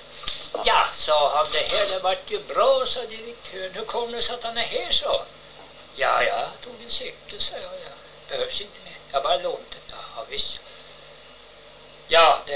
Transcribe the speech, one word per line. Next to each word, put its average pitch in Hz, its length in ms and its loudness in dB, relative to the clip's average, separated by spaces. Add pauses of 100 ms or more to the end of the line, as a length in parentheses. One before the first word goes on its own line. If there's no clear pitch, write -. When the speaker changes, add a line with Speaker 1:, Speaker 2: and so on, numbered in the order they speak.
(520)
Speaker 1:
Ja. - 140 -4
Speaker 2:
"Ja", 165 200 6 (100)
sa 147 400 4
han, 151 160 4
"det 156 60 0 (180)
här, 202 120 2
det 190 100 -2
vart 185 320 -2
ju 208 120 -2
bra", 254 460 4
sa 254 120 0
direktören. 220 720 -10
"Hur 220 100 -6
kommer 233 320 -4
det 233 60 -2
sig - 120 0
att - 100 -8
han 233 120 -6
är 233 60 0
här?" - 300 -2
sa - 260 2
han. - 80 -6 (680)
"Ja, 120 260 4
jag 120 260 0 (160)
tog - 100 -14 (100)
en - 60 -12
cykel", - 500 -6
sa - 160 0
jag. 180 180 -10
"Ja. 180 160 -12 (380)
Behövs 127 320 2
inte - 240 -10
mer. - 100 -14 (180)
Jag 135 100 4
bara 135 140 6
lånade." - 400 -4 (140)
"Ja, - 380 -10
visst." - 300 -2 (1500)
"Ja, 160 380 8
det 143 100 -6